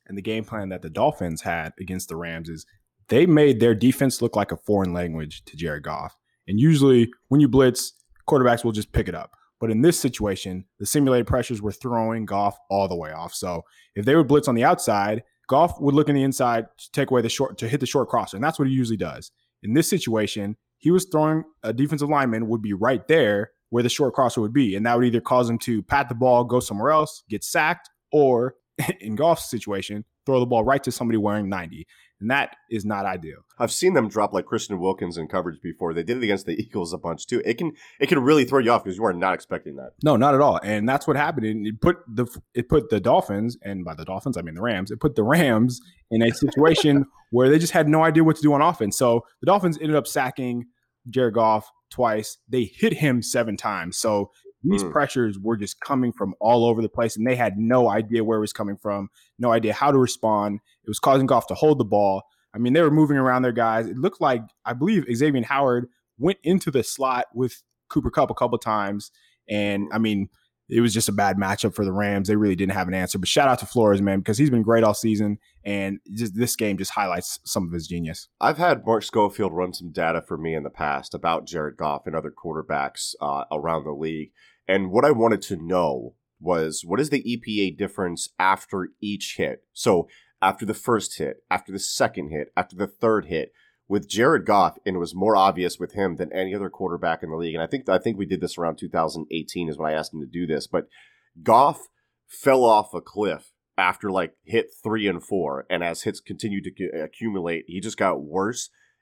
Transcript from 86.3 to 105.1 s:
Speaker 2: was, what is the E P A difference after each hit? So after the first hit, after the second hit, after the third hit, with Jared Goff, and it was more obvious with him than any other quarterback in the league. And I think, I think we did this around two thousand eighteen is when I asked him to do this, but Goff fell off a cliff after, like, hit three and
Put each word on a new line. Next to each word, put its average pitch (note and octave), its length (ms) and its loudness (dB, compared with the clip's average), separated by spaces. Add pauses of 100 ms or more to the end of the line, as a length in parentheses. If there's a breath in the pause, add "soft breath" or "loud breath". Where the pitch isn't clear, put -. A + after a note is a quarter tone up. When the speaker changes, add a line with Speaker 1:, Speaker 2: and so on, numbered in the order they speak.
Speaker 2:
was, D#2+ 460 -2
what F#2 140 -2
is D3 100 -2
the C#3 200 -2
E A#2+ 60 -2
P A2 260 -4
A F#2+ 100 0
difference F2+ 580 -6 (100)
after F#2+ 500 0 (120)
each G#2 360 -8
hit? D2 260 -4 (100)
So F2+ 340 0 (340 soft breath)
after F#2+ 240 0
the G#2 100 -4
first - 420 -4
hit, C#2+ 200 -6 (120)
after F#2 240 -4
the G2 60 -8
second F#2+ 500 -4
hit, D2+ 260 -8
after F2+ 220 -4
the G2 100 -4
third A2 380 -2
hit, D#2+ 260 -6 (380)
with G2+ 180 -2
Jared B2 380 2
Goff, G2 400 4
and F#2+ 100 -4
it F2+ 40 -4
was E2 140 -6
more G2 220 2
obvious F#2 420 2
with F2 160 -10
him G2 220 -2
than E2+ 160 -6
any F#2+ 240 -4
other G2 140 -6
quarterback E2+ 520 -6
in D#2+ 100 -10
the D#2+ 40 -8
league. E2 200 -6
And E2 80 -4
I E2 40 -6
think, B2+ 220 -6
I F#2+ 80 4
think G#2+ 200 -2
we G2 80 -4
did F2+ 140 -4
this F2 180 -6
around E2 200 -4
two F2+ 100 -12
thousand D#2+ 420 -4
eighteen E2 380 -6
is D2 100 -8
when D2+ 140 -4
I D#2 60 -2
asked D2+ 160 -8
him D#2 80 -12
to C#2 60 -12
do E2+ 200 -8
this, D2+ 200 -4
but - 200 -4 (560 soft breath)
Goff B2+ 440 4 (400)
fell C3 360 2
off G#2+ 300 4
a - 80 -8
cliff F#2+ 500 -4 (260)
after, F#2 320 0
like, F#2 260 -2 (100)
hit - 220 0 (140)
three A2 260 -2
and F2 140 -2